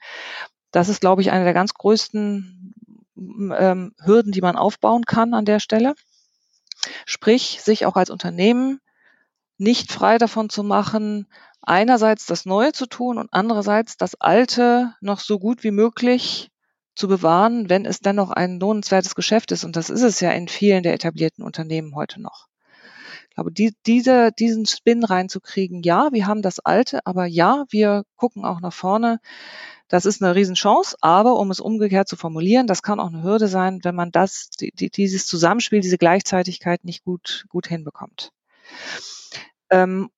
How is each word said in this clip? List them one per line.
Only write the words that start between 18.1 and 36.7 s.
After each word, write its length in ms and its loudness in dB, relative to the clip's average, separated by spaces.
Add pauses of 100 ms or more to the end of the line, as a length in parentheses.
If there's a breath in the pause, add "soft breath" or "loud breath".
ein 280 -4
lohnenswertes 560 0
Geschäft 360 0
ist. 120 -4
Und 120 -10
das 140 -6
ist 120 -2
es 180 2
ja 120 0
in 160 -4
vielen 360 2
der 100 2
etablierten 500 -4
Unternehmen 520 -8
heute 260 -10
noch. 260 -18 (800 loud breath)
Ich 60 -20
glaube, 160 -6
die, 240 0 (100)
diese, 460 4
diesen 340 0
Spin 380 2
reinzukriegen, 800 -4
ja, 300 4
wir 120 0
haben 160 0
das 180 -4
Alte, 460 0
aber 200 -2
ja, 440 2
wir 340 2 (120)
gucken 300 -4
auch 160 -6
nach 100 -8
vorne. 480 0 (720 loud breath)
Das 160 2
ist 180 0
eine 120 2
Riesenchance, 640 2
aber 360 6
um 140 0
es 80 -6
umgekehrt 480 0
zu 80 -10
formulieren, 500 0
das 160 -2
kann 180 -4
auch 100 -6
eine 140 -10
Hürde 260 2
sein, 340 -2
wenn 120 -2
man 160 -4
das, 400 0
die, 200 -10
die, 180 -6
dieses 380 -2
Zusammenspiel, 540 0
diese 160 0
Gleichzeitigkeit 880 0